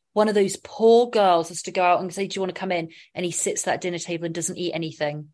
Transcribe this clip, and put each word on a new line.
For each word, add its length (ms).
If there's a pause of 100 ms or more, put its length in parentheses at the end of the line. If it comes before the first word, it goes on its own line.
(140)
One 140
of 80
those 260
poor 480
girls 400
has 120
to 100
go 120
out 180
and 120
say, 140
"Do 80
you 60
wanna 100
come 220
in?" 160 (240)
And 120
he 60
sits 340
at 80
that 80
dinner 180
table 260
and 100
doesn't 220
eat 160
anything. 600